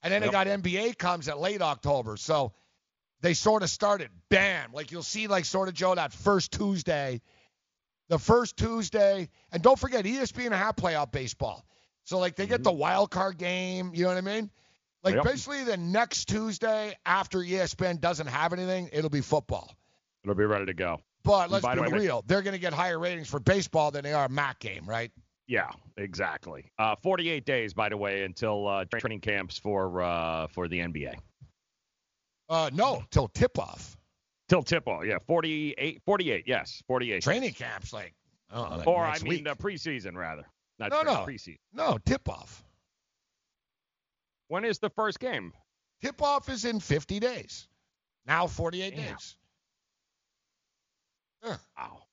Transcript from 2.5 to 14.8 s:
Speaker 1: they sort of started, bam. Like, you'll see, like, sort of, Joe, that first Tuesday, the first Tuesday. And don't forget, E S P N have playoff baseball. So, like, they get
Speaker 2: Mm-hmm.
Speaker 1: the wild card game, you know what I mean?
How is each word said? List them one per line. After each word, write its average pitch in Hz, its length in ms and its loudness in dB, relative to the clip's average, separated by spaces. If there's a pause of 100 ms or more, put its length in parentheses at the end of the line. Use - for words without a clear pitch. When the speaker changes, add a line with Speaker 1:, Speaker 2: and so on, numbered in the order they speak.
Speaker 1:
they 165 140 4
sort 214 280 4
of 170 60 0
started, 202 420 0 (200)
bam. 190 420 4
Like, 147 180 -10
you'll 165 120 -8
see, 214 240 -4
like, 196 180 4
sort 190 240 0
of, 185 60 -6
Joe, 185 220 2
that 156 180 -2
first 196 380 4
Tuesday, 151 680 0 (880)
the 165 100 4
first 233 380 4
Tuesday. 202 720 2 (240)
And 175 100 -2
don't 262 160 10
forget, 247 280 0
E 233 100 0
S 269 160 -2
P 247 140 -4
N 233 60 0
have 202 240 0
playoff 156 360 0
baseball. 127 540 -6 (380)
So, 185 140 -2
like, 180 180 0
they 196 100 -2
get 233 140 2
Speaker 2:
Mm-hmm. - 20 -6
Speaker 1:
the 180 100 6
wild 175 380 2
card 190 260 0
game, 185 560 -2
you 170 120 2
know 180 60 4
what 180 80 0
I 185 40 -2
mean? 208 280 -2 (520)